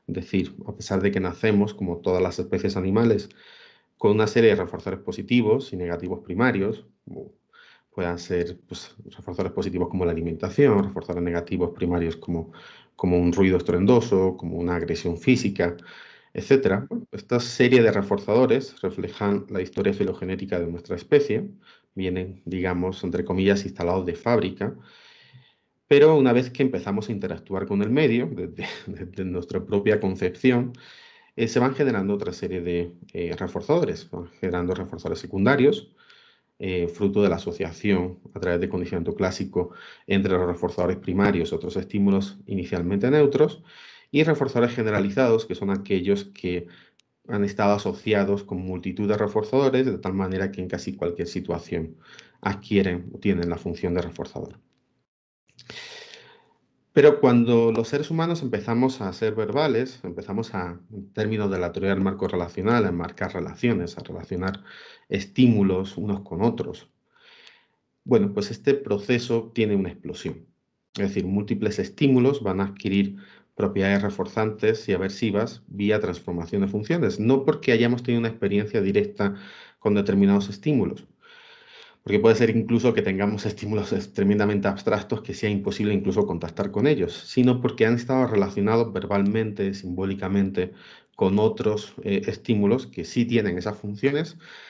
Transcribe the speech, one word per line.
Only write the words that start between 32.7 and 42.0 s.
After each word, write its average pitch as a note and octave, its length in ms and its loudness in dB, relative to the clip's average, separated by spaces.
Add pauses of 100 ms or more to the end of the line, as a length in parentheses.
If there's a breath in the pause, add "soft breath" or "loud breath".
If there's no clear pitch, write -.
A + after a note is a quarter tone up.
eh, E2+ 240 -6
reforzadores, F#2+ 760 -2
van F2 180 -10 (120)
generando F2+ 340 -2
reforzadores F2+ 460 -8
secundarios, B2 720 2 (680 soft breath)
eh, F2+ 280 -2
fruto G2 340 0
de G2+ 60 4
la E2+ 80 2
asociación F2+ 840 -4 (160)
a F#2+ 60 -10
través F2 200 0
de F2+ 80 -2
condicionamiento F2+ 460 -4
clásico F#2 580 -4 (340 loud breath)
entre G2 260 2
los F2+ 140 2
reforzadores F2+ 500 -2
primarios, F#2 560 0
otros E2+ 240 -6
estímulos G2 720 0